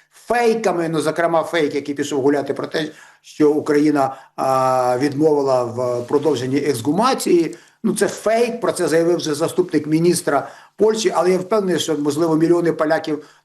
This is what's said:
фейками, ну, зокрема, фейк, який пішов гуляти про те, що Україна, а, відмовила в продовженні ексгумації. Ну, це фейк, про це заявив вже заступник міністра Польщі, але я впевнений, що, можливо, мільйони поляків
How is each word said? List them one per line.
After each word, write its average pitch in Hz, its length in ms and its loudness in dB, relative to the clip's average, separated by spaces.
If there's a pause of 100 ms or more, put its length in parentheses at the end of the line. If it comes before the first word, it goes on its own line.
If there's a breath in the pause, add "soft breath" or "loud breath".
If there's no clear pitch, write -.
(120)
фейками, 220 800 0
ну, 160 120 -2
зокрема, 165 420 0
фейк, 147 320 -2
який 143 200 -6
пішов 143 260 -4
гуляти 143 320 0
про 139 140 -6
те, 151 220 -4 (320 loud breath)
що 151 300 2
Україна, 147 640 2 (200 loud breath)
а, 131 640 0
відмовила 143 640 2
в 120 440 -4
продовженні 135 500 0
ексгумації. 160 1000 0 (280 loud breath)
Ну, 190 120 0
це 190 120 0
фейк, 226 540 -2
про 170 100 -2
це 170 160 -2
заявив 165 300 2
вже 147 160 -4
заступник 151 540 -2
міністра 160 600 0 (300 loud breath)
Польщі, 220 380 2
але 175 160 2
я 185 60 2
впевнений, 185 420 0
що, 156 180 -2
можливо, 151 380 0
мільйони 165 380 2
поляків 156 520 -2 (200 loud breath)